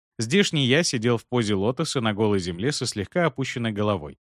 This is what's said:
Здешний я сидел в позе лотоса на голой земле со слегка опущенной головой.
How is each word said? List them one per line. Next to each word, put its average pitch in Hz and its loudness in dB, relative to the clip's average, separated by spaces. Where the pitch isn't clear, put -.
Здешний 143 2
я 139 4
сидел 120 0
в - -16
позе 113 0
лотоса 117 0
на 110 2
голой 104 2
земле 90 -2
со - -6
слегка 160 -2
опущенной 123 -4
головой. 101 -2